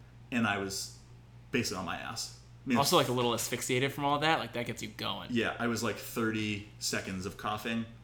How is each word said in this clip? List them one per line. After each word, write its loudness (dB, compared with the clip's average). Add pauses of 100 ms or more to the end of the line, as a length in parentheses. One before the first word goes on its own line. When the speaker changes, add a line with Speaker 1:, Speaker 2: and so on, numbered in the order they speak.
(300)
Speaker 1:
and 2
I 2
was -4 (560)
basically 0
on -4
my -4
ass. -8 (260)
I -6
mean, 6
Speaker 2:
Also, 6
like, 8
a 0
little 4
asphyxiated 0
from -4
all 4
that. 4
Like, -4
that -4
gets -6
you -8
going. -6
Speaker 1:
Yeah, 2
I 0
was, 0
like, 0
thirty -2 (100)
seconds -4
of -6
coughing, -2 (200)